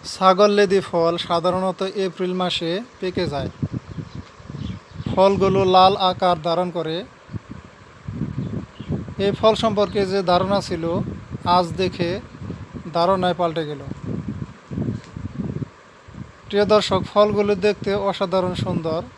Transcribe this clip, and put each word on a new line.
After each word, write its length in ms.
ছাগল 460
লেদি 300
ফল 260
সাধারণত 540
এপ্রিল 360
মাসে 300
পেকে 360
যায়। 180
ফলগুলো 520
লাল 200
আকার 320
ধারণ 340
করে। 200
এই 140
ফল 240
সম্পর্কে 380
যে 80
ধারণা 280
ছিল, 160
আজ 100
দেখে 300
ধারণায় 420
পাল্টে 300
গেল। 140
প্রিয় 180
দর্শক, 260
ফলগুলো 400
দেখতে 240
অসাধারণ 460
সুন্দর 360